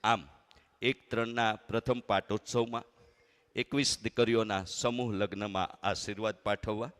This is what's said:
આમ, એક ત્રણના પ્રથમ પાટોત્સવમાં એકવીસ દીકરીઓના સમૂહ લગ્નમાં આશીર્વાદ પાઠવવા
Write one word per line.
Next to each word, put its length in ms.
આમ, 240
એક 280
ત્રણના 460
પ્રથમ 440
પાટોત્સવમાં 840
એકવીસ 480
દીકરીઓના 600
સમૂહ 500
લગ્નમાં 600
આશીર્વાદ 480
પાઠવવા 640